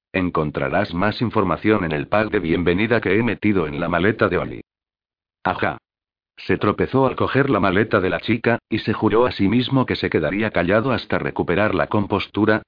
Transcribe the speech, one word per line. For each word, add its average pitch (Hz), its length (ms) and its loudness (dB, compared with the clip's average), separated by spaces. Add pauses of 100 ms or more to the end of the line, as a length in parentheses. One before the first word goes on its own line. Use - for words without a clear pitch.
(140)
Encontrarás 82 800 -2
más 98 280 -2
información 104 600 0
en 82 80 -2
el 73 160 -4
pack 107 220 0
de 101 100 0
bienvenida 90 600 0
que 98 160 0
he 117 60 2
metido 98 440 0
en 73 140 -6
la 85 80 -4
maleta 95 400 2
de 87 80 0
Oli." 62 240 -6 (800)
Ajá. 87 340 -2 (580)
Se - 220 -2
tropezó 104 480 2
al 123 100 0
coger 131 360 0
la 104 80 2
maleta 101 400 2
de 92 100 0
la 85 100 -2
chica, 117 380 0 (100)
y 107 120 -2
se - 120 -4
juró 110 360 2
a 95 40 -2
sí 98 160 0
mismo 123 380 2
que - 100 -2
se 90 140 -2
quedaría 98 400 0
callado 104 420 2
hasta 98 280 -2
recuperar 85 560 0
la 76 120 0
compostura, 107 800 0